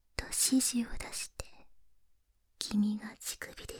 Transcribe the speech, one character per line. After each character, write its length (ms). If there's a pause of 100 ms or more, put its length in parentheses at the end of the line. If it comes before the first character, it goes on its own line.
(160)
と 80
指 380
示 260
を 80
出 160
し 200
て、 120 (1120)
君 400
が 200
乳 200
首 280
で 140